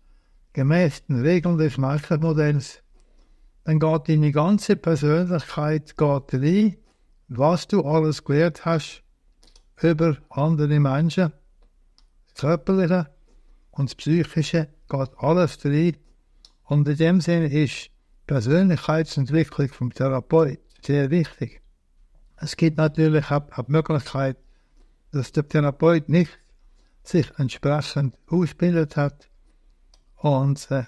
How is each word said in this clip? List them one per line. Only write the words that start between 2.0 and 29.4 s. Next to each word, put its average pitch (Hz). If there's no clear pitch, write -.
dann 156
geht 160
deine 151
ganze 190
Persönlichkeit 156
geht 143
rein, 175
was 147
du 196
alles 156
gelernt 156
hast 165
über 160
andere 151
Menschen, 151
das -
Körperliche 175
und 135
das -
Psychische, 156
geht 135
alles 165
rein. 151
Und 147
in 147
dem 170
Sinne 165
ist 143
Persönlichkeitsentwicklung 151
vom 123
Therapeut 135
sehr 143
wichtig. 156
Es -
gibt 156
natürlich 156
auch, 143
auch 120
die 135
Möglichkeit, 139
dass 135
der 147
Therapeut 156
nicht 165
sich -
entsprechend 143
ausgebildet 165
hat 143